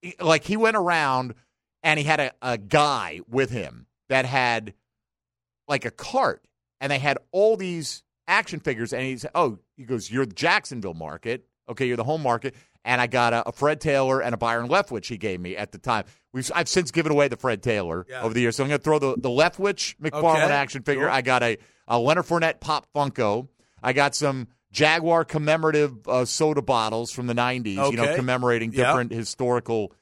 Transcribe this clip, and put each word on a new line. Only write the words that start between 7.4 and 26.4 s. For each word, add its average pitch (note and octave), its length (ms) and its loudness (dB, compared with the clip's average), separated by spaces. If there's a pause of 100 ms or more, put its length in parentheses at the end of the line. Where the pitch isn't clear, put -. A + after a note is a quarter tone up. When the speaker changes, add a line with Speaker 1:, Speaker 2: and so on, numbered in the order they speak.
Speaker 1:
these F3 460 -6 (240)
action F#3 340 0
figures, A#2 320 -4
and B2+ 100 -4
he C3 140 -6
said, - 180 -12
"Oh," C3 220 0 (180)
he C#3 80 -20
goes, A#2 260 -6
"You're B2+ 160 0
the G#2 100 -12
Jacksonville C#3 580 -2
market. E2 520 -8 (220)
Okay, A#2+ 180 -4
you're B2 120 0
the A2+ 80 -2
home D#3 180 -2
market." A#2+ 320 -2 (300)
And B2 160 0
I B2 60 2
got A#2+ 260 2
a, A#2 160 -2
a - 20 -8
Fred D3 300 0
Taylor C3+ 400 2
and A#2+ 120 -2
a A2+ 40 -6
Byron A#2 320 -2
Leftwich D3+ 380 0
he A#2+ 100 -8
gave F#2 240 -6
me F2+ 160 -10
at G2+ 160 -8
the G#2 60 -16
time. A2 260 -2 (260)
We've, C3 240 -6
I've E3 140 0
since E3+ 220 2
given D#3 200 2
away C#3+ 160 4
the A#2+ 80 -2
Fred A2+ 260 -2
Taylor F#2 480 -2
Speaker 2:
Yeah. B2+ 120 -10
Speaker 1:
over A2+ 120 -2
the A#2 60 2
years, A#2 160 2
so C#3 80 0
I'm C3+ 60 -2
gonna C#3+ 100 0
throw D3+ 200 2
the, C3+ 180 0
the B2 120 -4
Leftwich F3 680 0
McFarlane D#3 480 2
Speaker 2:
Okay. C#3+ 80 2
Speaker 1:
action C#3 300 -2
figure. C#3 240 0
Speaker 2:
Cool. - 60 2
Speaker 1:
I C3+ 80 2
got B2 220 2
a, A2+ 140 0 (320)
a A#2+ 100 2
Leonard D#3 260 2
Fournette E3 360 0
Pop D3+ 340 -2
Funko. B2+ 540 0 (340)
I A#2+ 80 0
got C#3 240 2
some C3 320 -2 (240)
Jaguar D#3+ 540 2
commemorative, D3+ 800 0
uh, B2+ 160 2
soda D3+ 380 0